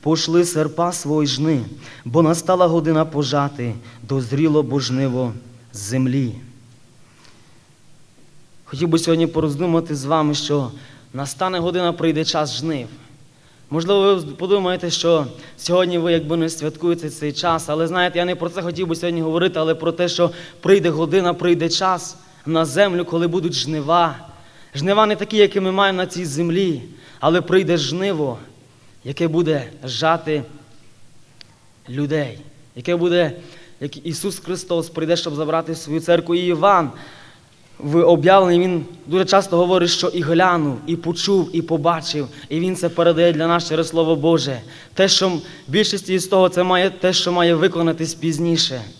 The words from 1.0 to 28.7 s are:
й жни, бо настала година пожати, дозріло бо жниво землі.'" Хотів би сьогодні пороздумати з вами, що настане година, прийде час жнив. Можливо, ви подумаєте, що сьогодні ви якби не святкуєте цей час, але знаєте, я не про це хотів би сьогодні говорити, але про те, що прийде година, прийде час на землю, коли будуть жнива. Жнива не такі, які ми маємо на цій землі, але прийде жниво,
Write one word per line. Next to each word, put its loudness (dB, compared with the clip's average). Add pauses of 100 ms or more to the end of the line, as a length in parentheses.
й 0
жни, 0 (440)
бо 4
настала 4
година 2
пожати, -2 (340)
дозріло 2
бо 0
жниво -2 (400)
землі.'" -2 (2250)
Хотів -4
би 4
сьогодні 2
пороздумати 0
з -8
вами, 2
що -2 (440)
настане -4
година, 0
прийде 0
час -2
жнив. -6 (840)
Можливо, 2
ви -2
подумаєте, -2
що 2 (300)
сьогодні 0
ви 0
якби 0
не 0
святкуєте -4
цей -6
час, -2
але 0
знаєте, 0
я 2
не -2
про -6
це -8
хотів -4
би -2
сьогодні -2
говорити, 0
але 2
про -2
те, 0
що 2 (300)
прийде 4
година, 0
прийде 2
час -2 (300)
на 2
землю, 2
коли 0
будуть -2
жнива. 0 (580)
Жнива 2
не 0
такі, -6
які 4
ми 0
маємо 2
на -2
цій -8
землі, -2 (380)
але 4
прийде 2
жниво, -2 (680)